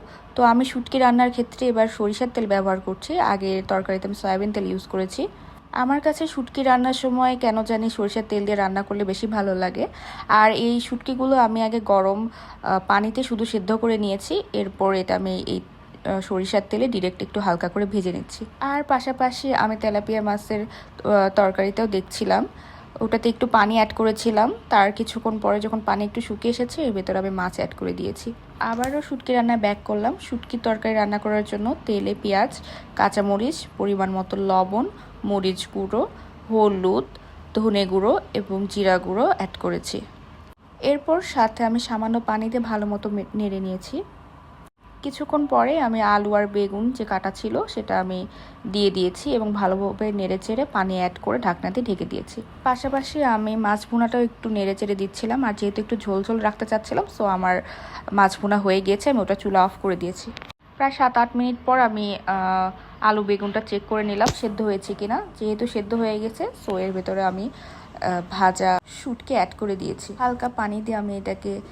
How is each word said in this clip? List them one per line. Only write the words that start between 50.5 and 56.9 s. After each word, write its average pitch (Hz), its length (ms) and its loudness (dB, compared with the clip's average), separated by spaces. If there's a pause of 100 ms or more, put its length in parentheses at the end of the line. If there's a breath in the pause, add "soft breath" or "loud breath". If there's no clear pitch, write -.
পানি 190 220 0
অ্যাড 180 280 -2
করে 220 180 0
ঢাকনা 180 300 -2
দিয়ে 240 160 -2
ঢেকে 202 200 -2
দিয়েছি। - 360 -8 (220)
পাশাপাশি 269 600 0
আমি 220 320 2
মাছ 208 360 0
ভুনাটাও 233 300 2
একটু 233 280 -2
নেড়ে 196 260 0
চেড়ে 202 200 -2
দিচ্ছিলাম, 220 500 -2
আর 208 80 0
যেহেতু 208 280 -2
একটু 214 140 -2
ঝোল 202 280 0
ঝোল 226 160 0
রাখতে 214 260 0
চাচ্ছিলাম, 220 400 -2 (120)